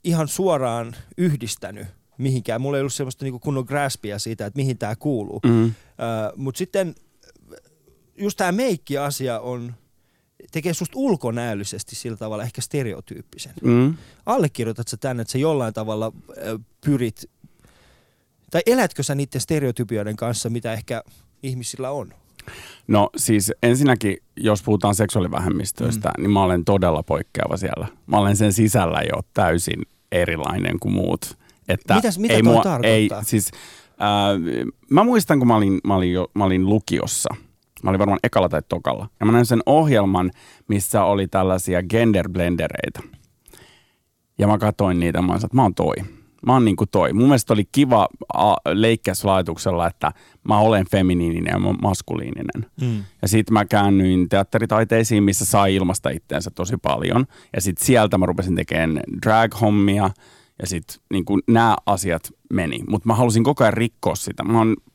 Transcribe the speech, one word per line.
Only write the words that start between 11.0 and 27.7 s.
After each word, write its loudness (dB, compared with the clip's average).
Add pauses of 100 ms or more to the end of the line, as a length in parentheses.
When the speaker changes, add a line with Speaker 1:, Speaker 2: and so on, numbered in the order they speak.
Speaker 1:
sillä -10
tavalla -8
ehkä -10
stereotyyppisen. -10 (100)
Speaker 2:
Mm. 4 (320)
Speaker 1:
Allekirjoitat -2
sä -10
tän, -6
että -8
sä -4
jollain -2
tavalla, -6 (260)
ö, -10 (260)
pyrit, -2 (1300)
tai 0
elätkö 2
sä -4
niitten -4
stereotypioiden -4
kanssa, -4
mitä -6
ehkä -8 (400)
ihmisillä -8
on? -10 (760)
Speaker 2:
No 4
siis 0 (120)
ensinnäkin, 2 (200)
jos 0
puhutaan 2
seksuaalivähemmistöistä, -2
Speaker 1:
Mm. -8
Speaker 2:
niin 2
mä 4
olen 0
todella 2
poikkeava -4
siellä. -6 (200)